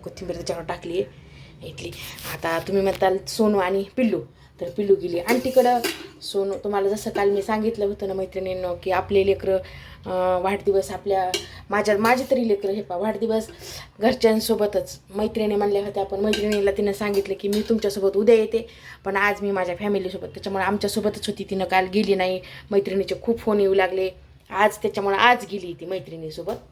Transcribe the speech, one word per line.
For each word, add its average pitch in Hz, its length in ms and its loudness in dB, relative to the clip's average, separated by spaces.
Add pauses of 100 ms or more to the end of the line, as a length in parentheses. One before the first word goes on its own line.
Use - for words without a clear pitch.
कोथिंबीर 175 320 -10
त्याच्यावर 170 280 -6
टाकली 170 380 -4
आहे, - 680 -12
इडली. - 240 -12 (420)
आता 165 260 -2
तुम्ही 196 240 0
म्हणताल, 190 420 2
"सोनू 214 320 2
आणि 190 260 0 (140)
पिल्लू," 220 240 2 (400)
तर 175 80 -6
पिल्लू 196 260 4
गेली 175 240 -2
आंटीकडं. 247 600 4 (420)
सोनू, 196 320 -2 (100)
तुम्हाला 202 260 0
जसं 214 200 -2
काल 202 200 2
मी 202 120 2
सांगितलं 214 440 0
होतं 202 220 -4
ना 190 60 -4
मैत्रिणींनो, 185 680 -4
की 190 80 -2
आपले 190 340 4
लेकरं, 190 320 2 (480)
अं, 185 360 0
वाढदिवस 196 500 0
आपल्या, 190 400 0 (380)
माझ्या, 208 280 2
माझे 240 340 4
तरी 240 160 2
लेकरं, 202 240 0
हे 208 100 -4
पहा, 180 160 -6
वाढदिवस 220 500 -2 (520)
घरच्यांसोबतच, 220 1000 2 (100)
मैत्रिणी 214 460 -2
म्हणल्या 202 300 2
होत्या, 202 180 -4
पण 196 160 -4
मैत्रिणीला 208 520 2
तिनं 202 220 0
सांगितलं 196 460 -2
की 202 80 -4
"मी 208 140 2
तुमच्यासोबत 202 560 0
उद्या 220 180 8
येते," 220 320 0 (380)
पण 196 120 0
आज 202 240 2
मी 202 100 0
माझ्या 180 240 0
फॅमिलीसोबत, 190 520 -4
त्याच्यामुळे 190 380 -4
आमच्यासोबतच 208 640 0
होती, 202 220 -6
तिनं 190 160 -2
काल 185 220 2
गेली 196 280 2
नाही. 185 260 0 (300)
मैत्रिणीचे 196 500 0
खूप 233 180 0
फोन 208 200 0
येऊ 196 140 4
लागले 190 360 2 (400)
आज, 202 280 2
त्याच्यामुळे 196 400 -2
आज 226 340 4
गेली 180 220 -8
ती 170 120 -14
मैत्रिणीसोबत 170 680 -8 (180)